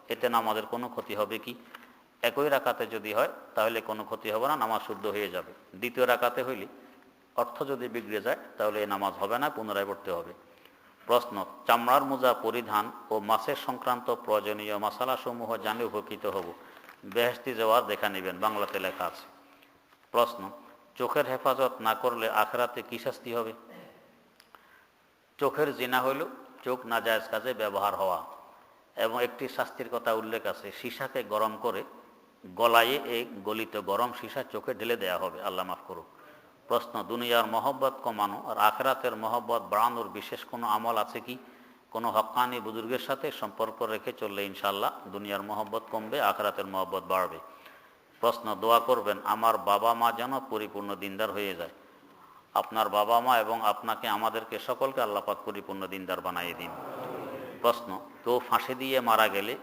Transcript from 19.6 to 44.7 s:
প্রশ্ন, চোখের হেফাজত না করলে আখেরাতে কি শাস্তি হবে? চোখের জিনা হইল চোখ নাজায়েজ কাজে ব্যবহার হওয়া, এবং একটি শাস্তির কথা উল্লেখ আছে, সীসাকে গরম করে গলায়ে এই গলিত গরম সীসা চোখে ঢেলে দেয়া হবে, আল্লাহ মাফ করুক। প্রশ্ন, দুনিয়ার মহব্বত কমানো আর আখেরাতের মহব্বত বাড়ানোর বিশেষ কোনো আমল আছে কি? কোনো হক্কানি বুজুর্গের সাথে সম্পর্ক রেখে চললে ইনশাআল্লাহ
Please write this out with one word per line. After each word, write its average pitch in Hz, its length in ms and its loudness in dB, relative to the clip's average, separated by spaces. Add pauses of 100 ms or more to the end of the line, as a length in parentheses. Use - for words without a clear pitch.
প্রশ্ন, 98 380 2 (460)
চোখের 131 320 2
হেফাজত 127 520 2
না 110 140 2
করলে 113 360 0
আখেরাতে 117 520 2
কি 117 180 -8
শাস্তি 120 340 -6
হবে? 113 200 -2 (1800)
চোখের 143 380 2
জিনা 127 260 2
হইল 135 240 0 (380)
চোখ 127 220 -2
নাজায়েজ 113 460 2
কাজে 113 220 -2
ব্যবহার 101 420 0
হওয়া, 92 280 0 (720)
এবং 113 280 0
একটি 120 240 -4
শাস্তির 123 440 -6
কথা 117 220 0
উল্লেখ 110 320 -2
আছে, 98 260 -6
সীসাকে 131 520 -6
গরম 107 380 0
করে 107 220 -2 (640)
গলায়ে 117 600 6
এই 120 200 -2
গলিত 107 520 -6
গরম 104 440 0
সীসা 127 220 -6
চোখে 120 300 -6
ঢেলে 113 240 -2
দেয়া 92 200 0
হবে, 87 240 -4
আল্লাহ 92 240 -4
মাফ 90 120 -6 (100)
করুক। 85 180 -12 (640)
প্রশ্ন, 117 360 -2
দুনিয়ার 117 420 2
মহব্বত 131 480 0 (100)
কমানো 104 440 -2
আর 113 100 -4
আখেরাতের 120 580 2
মহব্বত 113 460 0
বাড়ানোর 110 480 2
বিশেষ 104 360 -8
কোনো 117 220 -6
আমল 113 300 2
আছে 107 220 0
কি? 123 180 -10 (540)
কোনো 113 200 -2
হক্কানি 123 480 2
বুজুর্গের 113 400 -4
সাথে 139 320 -4
সম্পর্ক 110 500 -4
রেখে 110 320 -4
চললে 101 320 -4
ইনশাআল্লাহ 98 460 -2 (160)